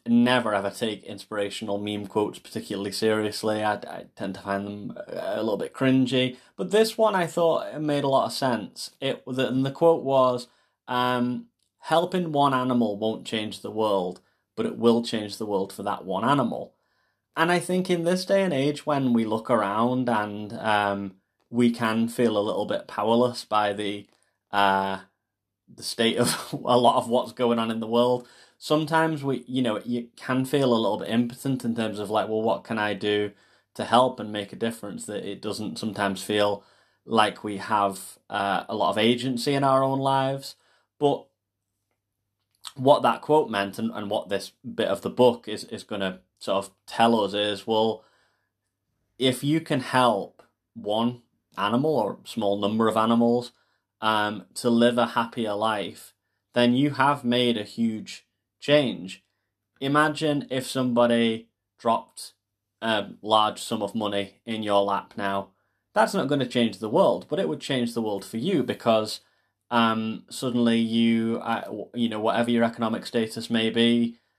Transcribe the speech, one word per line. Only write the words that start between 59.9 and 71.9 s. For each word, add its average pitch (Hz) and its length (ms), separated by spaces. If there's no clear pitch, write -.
if 127 180
somebody 117 840
dropped - 540
a 107 280
large 107 400
sum 107 220
of 98 120
money 101 520
in 110 160
your 101 200
lap 101 340
now. 98 340
That's 220 200
not 143 140
gonna 139 180
change 117 320
the 110 100
world, 127 400
but 151 100
it 175 100
would 156 120
change 120 320
the 117 100
world 104 220
for - 140
you 147 240
because, 110 580
um, 113 600
suddenly 120 480
you, 113 640
uh, 110 200
w-, 107 320